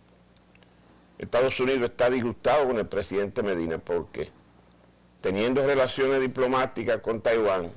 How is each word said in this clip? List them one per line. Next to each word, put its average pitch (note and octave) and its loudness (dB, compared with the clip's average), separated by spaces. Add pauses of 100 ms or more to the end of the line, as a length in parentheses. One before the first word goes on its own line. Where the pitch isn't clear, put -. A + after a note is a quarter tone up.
(1160)
Estados B2 0
Unidos B2+ 0
está B2 2
disgustado B2+ 0
con B2+ 0
el G2+ -2
presidente G2+ -4
Medina E2+ -2
porque, - -6 (880)
teniendo A#2+ 0
relaciones C3+ 2
diplomáticas B2+ 0
con A2+ -2
Taiwán, G2+ 2